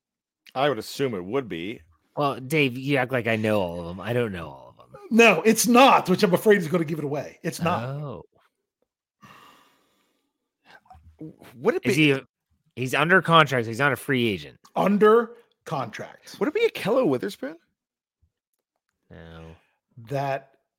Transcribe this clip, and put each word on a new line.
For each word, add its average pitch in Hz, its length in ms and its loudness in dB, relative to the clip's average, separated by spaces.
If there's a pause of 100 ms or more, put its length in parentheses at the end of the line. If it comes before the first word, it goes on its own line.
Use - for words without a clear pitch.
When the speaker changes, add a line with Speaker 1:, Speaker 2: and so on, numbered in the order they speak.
(540)
Speaker 1:
I 139 140 0
would 127 100 -2
assume 123 360 -6
it 90 100 -8
would 120 240 -6
be. 87 340 -10 (340)
Speaker 2:
Well, 139 240 -4
Dave, 135 360 0
you 135 200 -2
act 123 160 -2
like 120 140 -2
I 113 100 2
know 107 240 0
all 87 200 -4
of 85 60 -10
them. 90 140 -12
I 98 120 -8
don't 120 200 -2
know 85 160 -10
all 65 220 -20
of - 220 -20
them. - 80 -20 (100)
Speaker 3:
No, 214 320 4
it's 220 260 2
not, 240 400 6
which 185 140 0
I'm 185 120 2
afraid 208 240 4
is 165 100 -6
gonna 165 160 -2
give 156 140 -6
it 151 60 -6
away. 139 380 -8
It's 165 180 -8
not. 165 240 -2
Speaker 2:
Oh. 135 400 -10 (3250)
Speaker 1:
Would 165 220 0
it - 100 -6
Speaker 2:
Is 123 100 2
Speaker 1:
be 156 60 4
Speaker 2:
he 151 80 6
a, 135 120 0 (520)
he's 127 200 -6
under 165 280 4
contract, 139 440 4
so 113 40 -8
he's 110 80 -6
not 143 140 2
a 123 40 -2
free 127 300 0
agent. 80 320 -4 (160)
Speaker 3:
Under 214 640 4 (280)
contract. - 760 -10
Speaker 1:
Would 208 80 0
it 311 60 -4
be 453 140 2
Ahkello 240 380 -2
Witherspoon? 196 480 -4 (1500)
Speaker 2:
No. 82 360 -20 (640)
Speaker 3:
That 139 420 -6 (280)